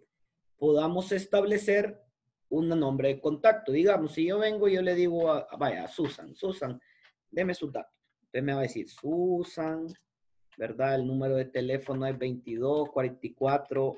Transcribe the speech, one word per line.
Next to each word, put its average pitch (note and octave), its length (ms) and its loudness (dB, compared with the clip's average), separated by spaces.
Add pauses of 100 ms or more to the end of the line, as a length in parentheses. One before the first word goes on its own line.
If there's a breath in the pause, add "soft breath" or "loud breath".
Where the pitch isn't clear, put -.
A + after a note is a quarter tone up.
(580)
podamos D#3 540 2
establecer G#3 920 2 (480)
un D#3+ 200 0
nombre C3+ 400 2
de C#3 100 -2
contacto. D#3 520 2
Digamos, D#3+ 420 2
si D#3+ 120 0
yo F#3+ 140 0
vengo G#3+ 280 2
y F#3+ 80 2
yo F#3 60 0
le F3+ 140 2
digo E3+ 360 2
a, D3 80 2
a, - 180 -10
vaya, A2 260 -2
a - 40 -8
Susan, C#3+ 460 -6
"Susan, C3 460 -6 (500 soft breath)
deme F3+ 240 -2
sus D3+ 180 -8
datos". - 220 -10 (300)
Usted - 180 -6
me C#3 120 0
va C#3 60 -2
a C3+ 40 0
decir, A#2 260 -6
"Susan", E3 960 -2 (720)
¿verdad? A#2 380 0
El C3 100 0
número C3 300 0
de C3 100 0
teléfono C3 600 -4
es C3+ 120 -2
veintidós B2+ 720 -2
cuarenta B2+ 380 -4
y - 60 -12
cuatro C3+ 640 0